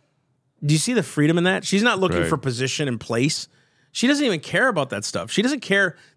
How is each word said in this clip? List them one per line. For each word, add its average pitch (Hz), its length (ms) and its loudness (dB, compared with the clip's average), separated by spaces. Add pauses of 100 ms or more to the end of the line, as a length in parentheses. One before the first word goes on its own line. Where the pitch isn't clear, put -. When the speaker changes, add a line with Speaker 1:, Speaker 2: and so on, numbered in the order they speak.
(640)
Speaker 1:
Do 147 100 4
you 156 40 2
see 233 160 -2
the 208 80 2
freedom 151 360 2
in 175 60 2
that? 185 200 0
She's 202 180 0
not 226 160 2
looking 175 220 0
Speaker 2:
Right. 165 80 0
Speaker 1:
for 160 100 0
position 131 500 -4
and 117 100 -4
place. 123 500 -2 (440)
She - 140 -2
doesn't 285 180 2
even 180 160 0
care 226 280 0
about 156 220 -2
that 101 140 -6
stuff. - 260 -6
She - 120 0
doesn't 262 180 0
care 196 360 0 (200)